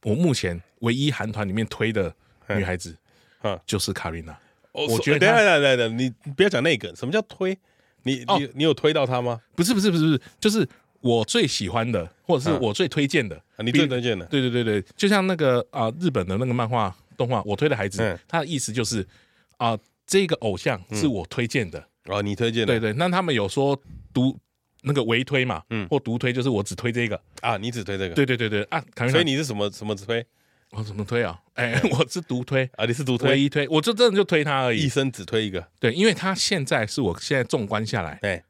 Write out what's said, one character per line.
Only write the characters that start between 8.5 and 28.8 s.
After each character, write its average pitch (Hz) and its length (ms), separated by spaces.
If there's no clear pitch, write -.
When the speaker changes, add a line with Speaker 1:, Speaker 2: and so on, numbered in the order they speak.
Speaker 2:
你 135 100
有 156 80
推 151 200
到 151 120
她 127 160
吗？ 120 200
Speaker 1:
不 175 80
是， 220 120
不 196 60
是， 202 100
不 170 60
是， 156 80
不 156 80
是， 127 80
就 214 100
是 208 180
我 117 240
最 226 220
喜 104 220
欢 117 220
的， 87 180
或 165 160
者 127 40
是 - 160
我 110 140
最 175 140
推 143 200
荐 135 220
的。 78 60
Speaker 2:
嗯。 76 60
啊， 110 80
你 120 80
最 147 140
推 127 140
荐 117 180
的。 85 80
Speaker 1:
比-， - 40
对， 127 100
对， 120 140
对， 104 160
对， - 160
就 202 120
像 196 180
那 190 100
个， 127 340
啊， 117 300
日 180 80
本 107 180
的 92 120
那 127 80
个 123 80
漫 120 140
画、 107 260
动 120 120
画， 113 160
我 101 120
推 151 120
的 131 80
孩 101 120
子， 101 140
Speaker 2:
嗯。 98 160
Speaker 1:
他 165 120
的 143 60
意 156 120
思 110 140
就 117 120
是， 104 220
啊， 117 200
这 190 200
个 160 100
偶 104 200
像 110 240
是 107 140
我 98 200
推 120 200
荐 113 240
的。 73 80
Speaker 2:
嗯。 - 380
哦， 104 60
你 101 120
推 117 180
荐 113 140
的。 117 120
Speaker 1:
对， - 0
对， 110 160
那 170 140
他 180 120
们 165 140
有 101 140
说 139 300
独-， 131 240
那 139 100
个 139 120
微 117 200
推 131 200
嘛， 95 260
Speaker 2:
嗯。 107 180
Speaker 1:
或 147 100
独 117 180
推， 123 160
就 123 100
是 135 60
我 104 140
只 - 120
推 120 180
这 120 160
个。 101 120
Speaker 2:
啊， 117 160
你 110 140
只 117 120
推 98 160
这 95 100
个。 82 60
Speaker 1:
对， 139 100
对， 123 120
对， 113 120
对， 104 160
啊， 160 160